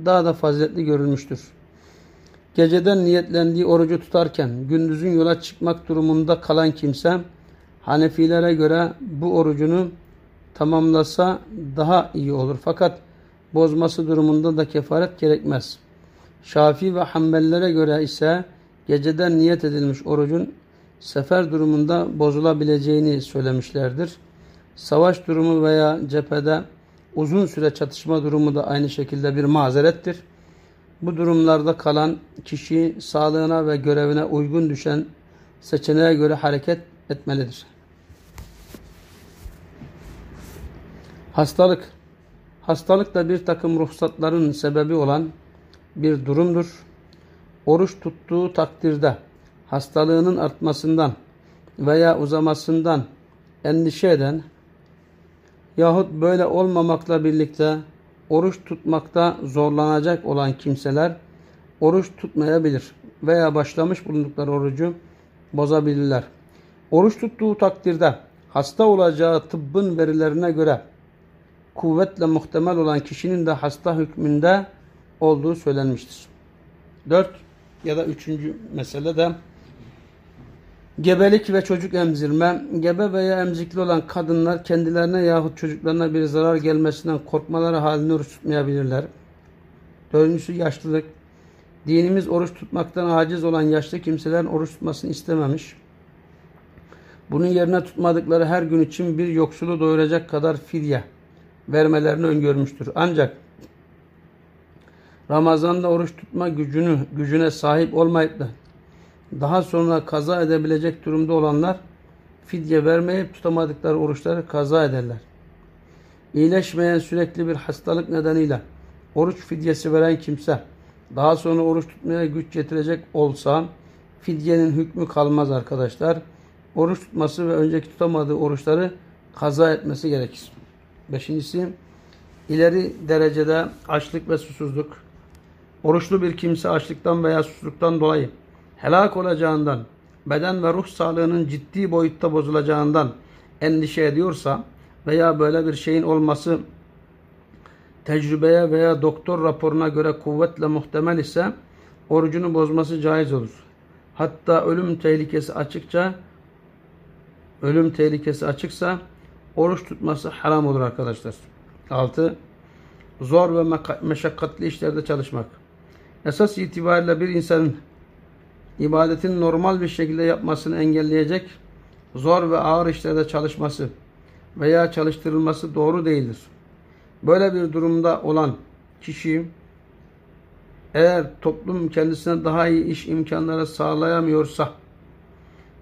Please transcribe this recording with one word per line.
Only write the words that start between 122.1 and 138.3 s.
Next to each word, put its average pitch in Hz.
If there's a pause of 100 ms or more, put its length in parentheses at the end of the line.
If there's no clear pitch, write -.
güç 156
yetirecek 156 (100)
olsa 147 (560)
fidyenin 165
hükmü 165
kalmaz 147
arkadaşlar. 131 (540)
Oruç 170
tutması 165
ve 165
önceki 160
tutamadığı 156
oruçları 156 (420)
kaza 156
etmesi 147
gerekir. 131 (580)
Beşincisi, 156 (800)
ileri 170 (120)
derecede 156 (220)
açlık 156
ve 160
susuzluk. 147 (880)
Oruçlu 170
bir 170
kimse 170
açlıktan 165
veya 160
susuzluktan 165
dolayı 151 (460)